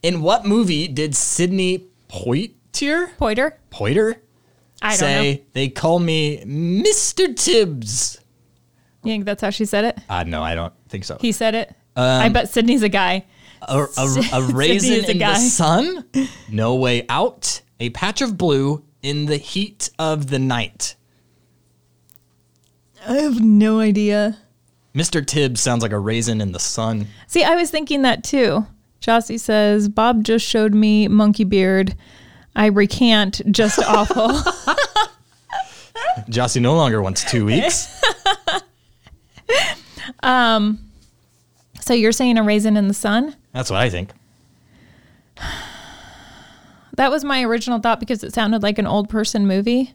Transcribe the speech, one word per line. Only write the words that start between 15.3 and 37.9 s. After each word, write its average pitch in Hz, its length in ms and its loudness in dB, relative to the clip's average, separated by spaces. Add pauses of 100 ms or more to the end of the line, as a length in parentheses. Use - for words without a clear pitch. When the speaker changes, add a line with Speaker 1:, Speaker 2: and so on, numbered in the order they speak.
Speaker 1:
the 208 40 2
Sun? 247 680 0 (440)
No 110 260 0
Way 123 320 0
Out? - 540 -4 (180)
A 117 120 -6
Patch - 300 -4
of 226 160 -4
Blue? 147 460 0 (180)
In 147 260 -4
the 147 100 -2
Heat - 520 -8 (100)
of 156 280 -2
the 135 120 -2
Night? 123 560 -4 (2000)
Speaker 2:
I 247 100 -2
have 285 240 0
no 220 380 6
idea. 208 580 0 (560)
Speaker 1:
Mister 160 280 -2
Tibbs 139 400 -2
sounds 120 220 0
like 107 80 -2
a 104 80 -2
raisin 110 420 -2
in 101 100 -2
the 87 80 -10
sun. 113 480 -4 (200)
Speaker 2:
See, 240 160 2
I 330 120 2
was 349 160 0
thinking 294 320 -2
that 247 200 0
too. 220 420 0 (360)
Jossie 226 380 0
says, 208 500 2
"Bob 220 340 2
just 226 220 0
showed 214 280 2
me 214 340 4
monkey 208 360 4
beard. 190 520 2 (600)
I 214 120 4
recant, 208 720 2 (100)
just 214 280 2
<laughs> - 80 2
awful." 214 420 2 (2000)
Speaker 1:
Jossie 123 320 0
no 127 140 4
longer 120 260 2
wants 95 280 -4
two 113 160 0
weeks. 180 420 0 (180)